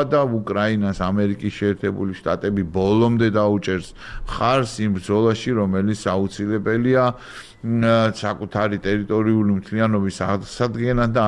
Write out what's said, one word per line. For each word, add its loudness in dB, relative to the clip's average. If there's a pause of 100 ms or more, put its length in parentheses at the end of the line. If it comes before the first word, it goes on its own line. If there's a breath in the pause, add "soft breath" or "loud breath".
და 2
უკრაინას 0
ამერიკის 0
შეერთებული -2
შტატები -2
ბოლომდე 2
დაუჭერს 0 (320 loud breath)
მხარს -2
იმ 0
ბრძოლაში, 0
რომელიც 0
აუცილებელია, 0 (560 loud breath)
მ, 2
საკუთარი -2
ტერიტორიული 2
მთლიანობის 0
აღსადგენად -2
და 4